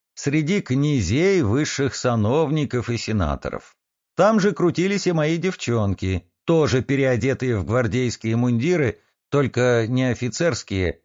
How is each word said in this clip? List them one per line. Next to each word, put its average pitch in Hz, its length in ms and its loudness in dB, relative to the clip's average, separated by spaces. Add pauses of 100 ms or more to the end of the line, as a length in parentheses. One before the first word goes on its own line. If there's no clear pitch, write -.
(140)
среди 156 460 0
князей, 143 840 2
высших 139 520 0
сановников 127 960 0
и 120 80 -2
сенаторов. 78 800 -4 (400)
Там 214 240 4
же 196 120 2
крутились 180 540 0
и 185 60 2
мои 160 240 0
девчонки, 104 880 -2 (200)
тоже 147 380 2
переодетые 131 760 0
в 90 60 -2
гвардейские 117 720 -2
мундиры, 123 640 0 (300)
только 123 580 2
не 127 160 0
офицерские, 117 1000 -2